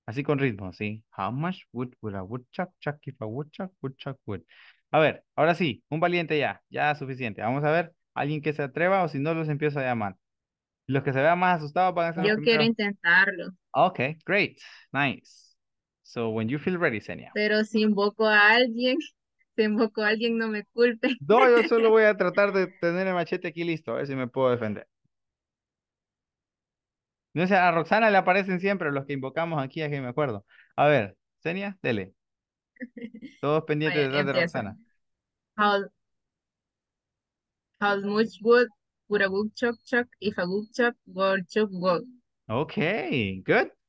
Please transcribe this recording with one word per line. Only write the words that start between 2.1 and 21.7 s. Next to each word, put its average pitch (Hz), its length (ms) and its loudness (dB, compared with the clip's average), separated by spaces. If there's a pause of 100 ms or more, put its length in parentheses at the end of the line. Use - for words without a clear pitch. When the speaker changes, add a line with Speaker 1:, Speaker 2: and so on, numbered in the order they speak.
Speaker 1:
a 98 80 -8
woodchuck 127 460 -10 (100)
chuck 147 260 -8
if 135 160 -14
a 110 40 -8
woodchuck, 151 460 -10 (100)
woodchuck 135 440 -12
would? 98 180 -10 (480)
A 143 80 2
ver, 143 240 0 (120)
ahora 160 180 2
sí, 156 360 -2
un 156 100 -4
valiente 170 380 0
ya, 113 320 -4
ya 143 240 0
suficiente. 127 480 -8
Vamos 131 220 -2
a 151 60 2
ver, 165 240 0 (200)
alguien 143 280 -4
que 151 100 -2
se 147 100 -4
atreva 180 400 0
o 170 60 0
si 143 100 -6
no 156 160 -2
los 160 140 -4
empiezo 147 320 -2
a - 40 -2
llamar. 110 320 -2 (680)
Los 135 180 0
que 139 100 -2
se 135 80 0
vean 170 160 4
más 180 200 2
asustados 175 360 0
van 170 160 0
a 160 40 -8
ser 180 100 -4
los 208 60 4
Speaker 2:
Yo 214 140 2
quiero 233 160 4
Speaker 1:
primeros. 220 80 4
Speaker 2:
intentarlo. 196 840 0 (220)
Speaker 1:
Ok, 180 280 2 (260)
great, 185 320 0 (340)
nice. - 640 -6 (460)
So, 117 280 -6
when 110 180 -2
you 143 100 -4
feel 180 200 -2
ready, 135 220 0
Xenia. - 340 -14
Speaker 2:
Pero 214 300 0
si 214 180 -2
invoco 208 440 0
a 208 260 6
alguien, 247 460 2 (280)
<laughs> - 300 -20
si 220 60 0
invoco 214 400 0
a 208 60 2
alguien, 226 280 0
no 226 120 -2
me 208 180 -6
culpen. 240 500 0 (100)
Speaker 1:
No, 214 220 8
yo 233 200 6
solo 233 220 4